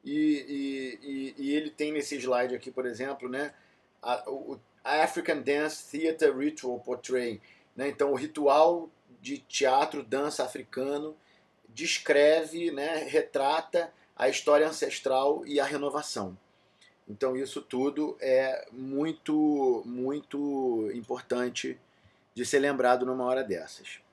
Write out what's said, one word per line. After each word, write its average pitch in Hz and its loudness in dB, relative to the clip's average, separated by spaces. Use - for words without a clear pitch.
E, 147 0
e, 135 -6
e, - -6
e 143 0
ele 151 -2
tem 151 -4
nesse 147 -4
slide 123 0
aqui, 127 -10
por 123 -6
exemplo, 127 -6
né, 139 -6
a, 123 -4
o, 131 -10
a 147 2
African 160 0
Dance 147 -2
Theater 160 2
Ritual 135 -4
Portrait, 120 -4
né? 135 -2
Então, 143 2
o 139 2
ritual 151 4
de 143 -10
teatro, 139 2
dança 139 -2
africano, 143 -6
descreve, 156 2
né, 151 -4
retrata 156 0
a 131 2
história 147 4
ancestral 139 0
e 143 -2
a 135 2
renovação. 139 -6
Então, 127 -2
isso 135 -6
tudo 143 -2
é 131 2
muito, 143 2
muito 131 -2
importante 123 -4
de 120 -4
ser 143 4
lembrado 127 4
numa 131 -2
hora 127 0
dessas. - -8